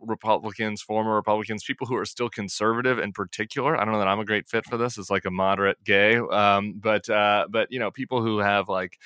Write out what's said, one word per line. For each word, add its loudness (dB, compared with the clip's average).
Republicans, -2
former -2
Republicans, -2
people -6
who -4
are -2
still -4
conservative 0
in -4
particular," -4
I 2
don't 0
know 0
that 2
I'm 2
a -4
great -2
fit -2
for -6
this -2
as, -10
like, 0
a -2
moderate 0
gay, 4
um, 2
but, 0
uh, 2
but, 0
you -8
know, -4
people -4
who 0
have, 2
like, -4